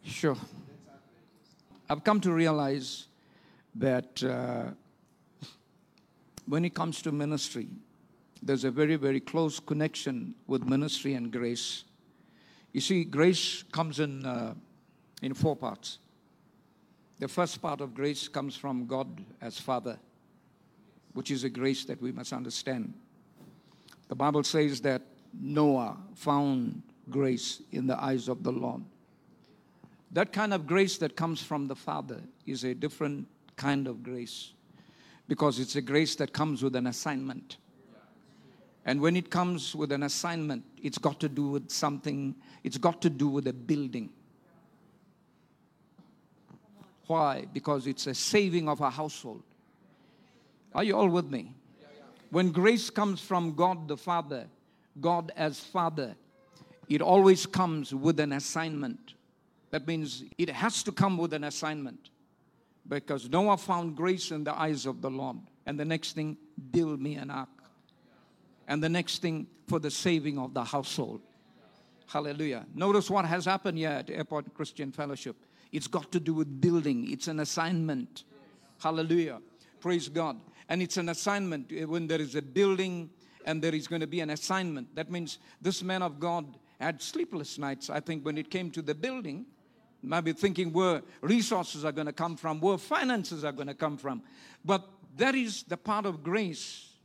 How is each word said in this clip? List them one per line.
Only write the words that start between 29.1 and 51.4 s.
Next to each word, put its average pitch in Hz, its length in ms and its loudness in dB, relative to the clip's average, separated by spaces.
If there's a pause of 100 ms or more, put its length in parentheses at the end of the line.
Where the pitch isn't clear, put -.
That 196 200 2
kind 208 200 2
of 160 140 -2
grace 190 300 4
that 156 180 -2
comes 165 260 -2
from 143 280 -2
the 135 60 -6
Father 143 460 -6 (240)
is 127 200 -6
a 127 80 0
different 143 560 -4 (260)
kind 139 320 0
of 117 140 -6
grace, 120 520 -10 (760)
because 143 320 2
it's 127 160 -2
a 143 60 0
grace 147 340 2
that 143 180 -2
comes 147 300 0
with 131 120 2
an 123 120 0
assignment. 131 720 -6 (1300)
And 131 160 0
when 165 160 4
it 180 140 0
comes 175 460 0
with 151 160 -2
an 143 120 0
assignment, 151 600 -4 (160)
it's 147 160 -6
got 143 220 0
to 156 100 0
do 143 180 -2
with 143 220 -2
something, 139 680 -2 (280)
it's 135 160 -4
got 170 240 2
to 175 60 6
do 143 200 0
with 135 180 0
a 127 60 -2
building. 127 560 -2 (3000)
Why? 147 480 2
Because 139 340 -2
it's 135 200 -4
a 131 80 -4
saving 180 520 4
of 147 140 0
a 135 80 4
household. 127 540 -8 (1300)
Are - 100 2
you 202 140 4
all 208 120 6
with 170 200 2
me? 123 240 -6 (800)